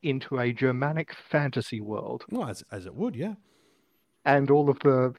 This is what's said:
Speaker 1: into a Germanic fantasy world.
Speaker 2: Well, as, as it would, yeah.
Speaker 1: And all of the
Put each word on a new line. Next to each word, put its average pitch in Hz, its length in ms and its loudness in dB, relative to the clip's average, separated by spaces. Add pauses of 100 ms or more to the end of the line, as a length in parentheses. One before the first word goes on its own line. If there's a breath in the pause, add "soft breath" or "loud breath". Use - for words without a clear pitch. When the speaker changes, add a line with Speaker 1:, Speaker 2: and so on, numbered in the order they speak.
Speaker 1:
into 139 340 -4
a 123 160 0
Germanic 131 600 -2
fantasy 131 640 -2
world. 107 480 -8
Speaker 2:
Well, 214 200 -6
as, 98 220 -12
as 95 140 -12
it 95 80 -14
would, 190 220 -6
yeah. 190 200 -6 (880)
Speaker 1:
And 139 260 4
all 147 180 6
of 135 100 4
the 127 400 4